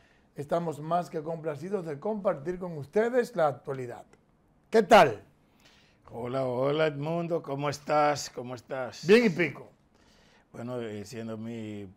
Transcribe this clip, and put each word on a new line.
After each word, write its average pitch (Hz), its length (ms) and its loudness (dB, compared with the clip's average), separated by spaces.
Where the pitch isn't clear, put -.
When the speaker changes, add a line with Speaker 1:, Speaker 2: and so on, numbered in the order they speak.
Speaker 1:
estamos 160 420 -4
más 170 320 -2
que 165 100 -6
complacidos 160 680 -6
de 147 120 -8
compartir 180 600 -4
con 175 180 -8
ustedes 233 560 0
la 165 140 4
actualidad. 131 560 -8
¿Qué 220 140 6
tal? 151 400 8
Speaker 2:
Hola, 123 340 -4
hola 139 400 0
Edmundo, 160 560 -2
¿cómo 143 260 -4
estás? 147 640 0
¿Cómo 127 240 -10
estás? 127 500 -10
Speaker 1:
Bien 220 220 6
y - 20 4
pico. 151 420 -4
Speaker 2:
Bueno, 120 280 -8
eh, 107 240 -8
siendo 113 320 -10
mi 110 480 -10